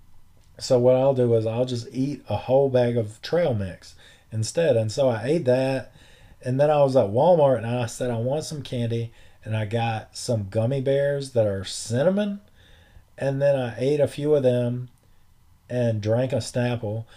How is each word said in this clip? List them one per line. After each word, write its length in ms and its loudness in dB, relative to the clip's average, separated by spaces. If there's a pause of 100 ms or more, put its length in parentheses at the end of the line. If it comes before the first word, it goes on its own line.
(580)
so 220 2
what 160 6
I'll 180 4
do 220 2
is 100 2
I'll 200 -2
just 260 -6
eat 360 -4
a 100 -4
whole 320 2
bag 280 2
of 240 -4
trail 320 0
mix 400 -8 (380)
instead. 440 0
And 160 0
so 180 2
I 160 -2
ate 200 0
that. 460 0 (540)
And 140 -2
then 100 4
I 140 4
was 140 4
at 100 4
Walmart 520 4
and 60 -8
I 200 -2
said, 260 -6
"I 60 -4
want 260 -4
some 180 -10
candy." 520 -6 (320)
And 100 -6
I 80 -2
got 540 -4
some 320 -4
gummy 320 0
bears 500 0
that 160 2
are 160 -4
cinnamon. 800 -2 (760)
And 240 -2
then 140 4
I 220 -2
ate 240 0
a 80 2
few 260 0
of 80 2
them 460 0 (800)
and 320 0
drank 320 0
a 40 0
Snapple. 680 -4 (120)